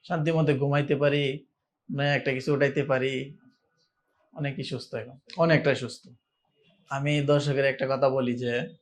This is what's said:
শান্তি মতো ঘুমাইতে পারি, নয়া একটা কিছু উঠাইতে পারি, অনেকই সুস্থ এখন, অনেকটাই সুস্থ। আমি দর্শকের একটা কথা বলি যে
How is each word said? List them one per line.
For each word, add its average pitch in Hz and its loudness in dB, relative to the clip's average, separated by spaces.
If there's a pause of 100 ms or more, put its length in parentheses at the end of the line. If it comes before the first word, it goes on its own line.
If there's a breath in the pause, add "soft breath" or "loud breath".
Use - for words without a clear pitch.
শান্তি 165 0
মতো 151 2
ঘুমাইতে 143 0
পারি, 143 0 (460)
নয়া 143 0
একটা 135 0
কিছু 131 0
উঠাইতে 143 2
পারি, 135 -2 (960)
অনেকই 143 -8
সুস্থ 127 -10
এখন, 123 -10 (180)
অনেকটাই 156 4
সুস্থ। - -10 (800)
আমি 147 0
দর্শকের 139 2
একটা 135 0
কথা 135 4
বলি 127 0
যে 123 -4 (140)